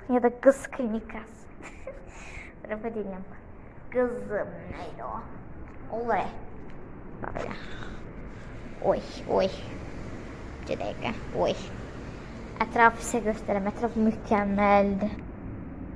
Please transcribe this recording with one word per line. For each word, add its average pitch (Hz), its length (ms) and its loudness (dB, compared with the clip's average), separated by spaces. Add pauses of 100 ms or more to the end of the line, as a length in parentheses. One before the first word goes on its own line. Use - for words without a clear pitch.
ya 247 140 6
da 240 180 6
kız 269 260 8
klinikası. 220 800 -6 (500)
<laughs> - 680 -12
Tarafa 214 320 -4
dilim. 190 300 -4 (640)
Kızım 208 580 2 (220)
neydi 151 340 -8
o? 113 160 -4 (760)
Olay. 226 300 2 (960)
Bak - 120 2
böyle. - 160 -2 (1300)
Oy, 185 160 6 (300)
oy. 190 180 6 (1120)
Bir - 180 -2
dakika. 104 280 -4 (300)
Oy. 170 160 4 (1040)
Etrafı 226 440 6
size - 140 0
göstereyim. 208 480 2
Etraf 214 300 0
mükemmeldi. 202 1120 6 (840)